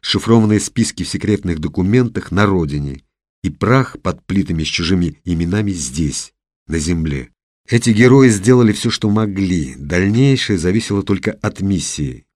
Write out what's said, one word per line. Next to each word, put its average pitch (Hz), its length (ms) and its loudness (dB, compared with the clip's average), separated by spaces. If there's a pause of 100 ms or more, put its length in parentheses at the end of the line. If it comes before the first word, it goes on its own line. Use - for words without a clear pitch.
Шифрованные 107 580 2
списки - 440 -4
в 85 40 -8
секретных 95 520 -2
документах 98 720 0
на 98 140 2
родине 73 580 -2 (400)
и 95 60 -2
прах 127 520 0
под - 240 -6
плитами 90 380 -2
с 76 40 -4
чужими 87 560 -2
именами 90 480 -2
здесь, 73 640 -6 (340)
на 80 120 -2
земле. 76 500 -4 (380)
Эти 120 240 0
герои 127 380 6
сделали 113 420 4
всё, 113 200 -2
что - 180 -2
могли, 95 640 -2
дальнейшее 101 840 0
зависело 98 440 0
только 101 300 -4
от 104 300 -8
миссии 76 640 -4 (100)